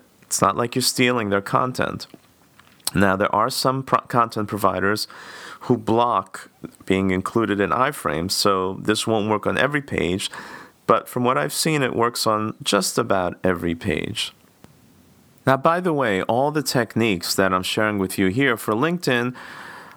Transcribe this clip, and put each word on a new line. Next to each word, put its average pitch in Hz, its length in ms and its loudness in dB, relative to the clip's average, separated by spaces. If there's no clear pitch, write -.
it's - 200 -4
not 98 140 4
like 120 200 -2
you're 127 60 0
stealing 123 480 2
their 98 120 2
content. 131 640 -2
Now, 95 200 4
there 95 180 0
are 110 160 2
some 135 340 0
pro-, - 180 0
content 117 460 0
providers 98 600 0
who 123 160 2
block 110 760 0
being 95 260 2
included 98 480 0
in 95 120 2
iframes, 90 600 -2
so 95 500 0
this 107 260 0
won't 107 220 0
work 104 180 0
on 98 100 0
every 143 240 0
page, 90 480 -2
but - 220 4
from 123 160 -4
what 127 140 2
I've 147 160 -2
seen, 156 280 0
it 127 140 -2
works 117 320 0
on 107 340 0
just - 360 0
about 101 460 0
every 87 300 0
page. 82 600 -4
Now, 131 100 4
by 165 220 2
the 180 140 0
way, 113 300 2
all 131 280 2
the 151 100 -2
techniques 113 760 0
that 95 180 4
I'm 92 100 0
sharing 107 340 0
with 95 220 -2
you 98 80 4
here 120 300 2
for - 160 -2
LinkedIn 127 600 0